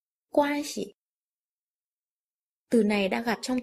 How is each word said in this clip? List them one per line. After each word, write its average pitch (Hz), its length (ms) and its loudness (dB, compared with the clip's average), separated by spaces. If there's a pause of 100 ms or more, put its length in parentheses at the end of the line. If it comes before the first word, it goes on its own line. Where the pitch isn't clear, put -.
(300)
Quan 294 320 2 (140)
hệ. - 180 -8 (1800)
Từ 226 140 4
này 202 260 2
đã 233 120 -2
gặp 233 200 -2
trong 254 220 -4